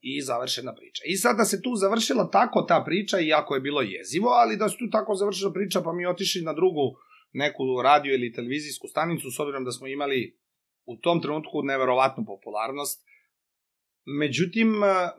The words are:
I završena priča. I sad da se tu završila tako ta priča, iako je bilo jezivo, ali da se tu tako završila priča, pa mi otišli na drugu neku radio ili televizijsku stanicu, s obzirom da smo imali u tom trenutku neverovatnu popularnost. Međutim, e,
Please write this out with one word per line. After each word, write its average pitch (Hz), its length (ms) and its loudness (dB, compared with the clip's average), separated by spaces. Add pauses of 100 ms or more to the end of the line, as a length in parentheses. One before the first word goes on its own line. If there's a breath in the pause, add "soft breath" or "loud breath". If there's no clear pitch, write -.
I 139 200 -6
završena 123 520 -6
priča. - 320 -16
I 180 100 -2
sad 226 200 2
da 220 80 2
se 202 180 -2
tu 247 120 -2
završila 208 560 2
tako 202 320 4
ta 156 240 4
priča, 196 340 0
iako 151 340 2
je 135 60 0
bilo 143 220 -2
jezivo, 101 460 -2
ali 233 280 4
da 208 120 0
se - 100 -4
tu 233 120 -6
tako 214 240 0
završila 190 380 -2
priča, 190 300 -2
pa 165 100 -4
mi 175 140 -4
otišli 180 360 -2
na 160 100 -4
drugu 156 340 2 (460 soft breath)
neku 131 500 -2
radio 139 320 6
ili 123 180 0
televizijsku 135 560 -8
stanicu, 160 420 -2
s - 100 -10
obzirom 139 240 -4
da 123 80 -6
smo 131 140 -12
imali 135 520 -4 (480)
u 120 100 -12
tom 170 260 0
trenutku 151 400 -4
neverovatnu 131 640 2
popularnost. 117 800 -8 (1000 soft breath)
Međutim, 175 800 0
e, - 20 4 (320)